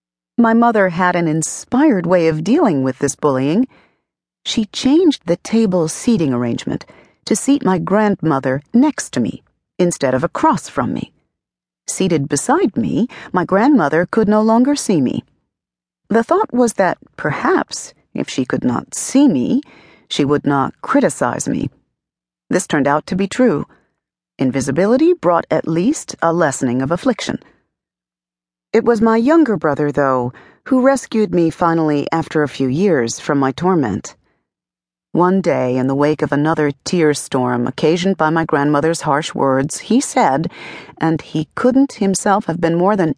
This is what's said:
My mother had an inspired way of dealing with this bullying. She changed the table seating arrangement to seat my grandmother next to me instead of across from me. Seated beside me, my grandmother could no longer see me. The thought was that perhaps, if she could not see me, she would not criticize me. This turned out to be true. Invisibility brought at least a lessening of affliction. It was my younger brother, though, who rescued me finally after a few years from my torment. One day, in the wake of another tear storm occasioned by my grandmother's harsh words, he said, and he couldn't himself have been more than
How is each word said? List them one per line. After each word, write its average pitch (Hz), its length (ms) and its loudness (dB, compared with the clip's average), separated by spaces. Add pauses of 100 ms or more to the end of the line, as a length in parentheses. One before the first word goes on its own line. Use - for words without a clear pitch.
(400)
My 226 160 4
mother 226 340 4
had 180 260 0
an 170 120 0
inspired 180 800 0
way 170 220 4
of 156 140 -2
dealing 202 380 2
with 131 160 -2
this 139 180 -2
bullying. 147 520 0 (760)
She - 220 -4
changed - 640 2
the 170 100 0
table 185 500 0
seating 165 460 0
arrangement - 500 -4 (420)
to - 100 -2
seat - 280 0
my 185 140 2
grandmother 160 840 0 (100)
next 269 400 0
to 254 60 -2
me - 240 -4 (340)
instead 156 380 0
of 131 80 -2
across 262 440 -2
from 123 280 -4
me. - 180 -10 (760)
Seated 170 380 -2
beside 254 480 0
me, 123 320 -2 (240)
my 175 140 -2
grandmother 185 600 2
could 220 220 0
no 214 140 4
longer 233 340 2
see 190 240 -2
me. - 240 -2 (880)
The 226 120 2
thought 370 320 0
was 240 200 0
that 185 240 0 (180)
perhaps, - 800 -4 (200)
if - 160 -6
she - 140 -4
could - 220 -4
not 120 280 -4
see 277 360 2
me, 143 320 0 (480)
she - 160 -2
would 135 200 0
not 139 360 -2
criticize 160 640 0
me. - 220 -4 (800)
This 180 180 -2
turned 143 200 0
out 147 200 0
to 185 80 -4
be 196 100 0
true. 196 420 0 (720)
Invisibility 160 760 2
brought 170 360 0
at - 160 0
least 180 560 -2
a 165 120 2
lessening 131 480 0
of 139 100 -4
affliction. - 480 -4 (1300)
It 226 100 2
was 233 180 2
my 226 140 4
younger 247 400 2
brother, 151 340 -2
though, 131 440 0 (320)
who 262 160 2
rescued 226 520 0
me 170 160 2
finally 160 640 0
after 160 320 -2
a 139 60 -2
few 135 180 -4
years 139 500 0
from 143 220 -2
my 135 140 0
torment. 156 640 -2 (960)
One 180 280 2
day, 131 360 -2
in 127 100 0
the 135 80 -2
wake 147 260 0
of 156 100 -2
another 147 400 0 (120)
tear 156 320 0
storm 123 500 -2
occasioned 175 520 0
by 156 120 2
my 165 160 0
grandmother's 151 560 0
harsh 147 320 -2
words, 135 460 -2
he 226 200 0
said, 165 520 0 (480)
and 160 220 0
he - 340 -6
couldn't 262 380 2
himself 196 520 0
have 170 160 -4
been 170 140 2
more 185 200 2
than 170 220 0